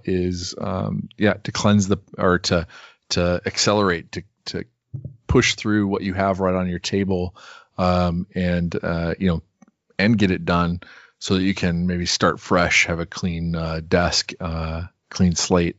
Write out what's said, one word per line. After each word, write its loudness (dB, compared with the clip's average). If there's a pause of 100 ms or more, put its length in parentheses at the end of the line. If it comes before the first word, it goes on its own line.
is, -2
um, -4
yeah, 4 (120)
to -6
cleanse 4
the, 2 (220)
or 4
to, 0 (440)
to 0
accelerate, 0
to, -8 (240)
to -8 (640)
push 4
through 0
what -2
you -4
have 0
right 0
on 0
your -4
table, -2 (440)
um, 2
and, 0
uh, -2
you 0
know, 0 (560)
and 4
get 4
it -2
done 0 (380)
so -4
that 2
you 2
can 0
maybe -2
start 0
fresh, 2
have -2
a -4
clean, -4
uh, -4
desk, 0
uh, -4 (260)
clean 2
slate, 0